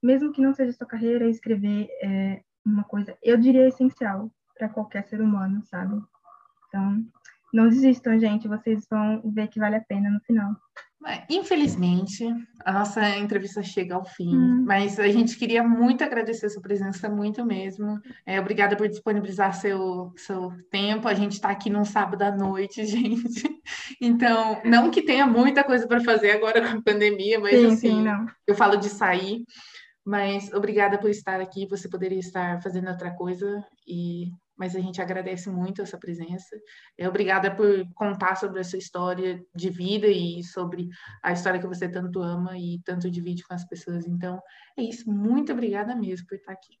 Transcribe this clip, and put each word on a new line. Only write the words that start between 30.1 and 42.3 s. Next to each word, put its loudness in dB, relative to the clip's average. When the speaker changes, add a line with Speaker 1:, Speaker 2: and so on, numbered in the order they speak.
Speaker 2:
obrigada 2
por 0
estar -4
aqui. -8
Você -10
poderia -4
estar -6
fazendo -6
outra -8
coisa, -6
e, -8
mas -8
a -4
gente -6
agradece -8
muito -6
a -8
sua -14
presença. -12
É, -4
obrigada 2
por 2
contar -2
sobre -6
a -4
sua -8
história -6
de -4
vida -2
e 0
sobre -8
a 0
história -2
que -6
você -6
tanto -6
ama -4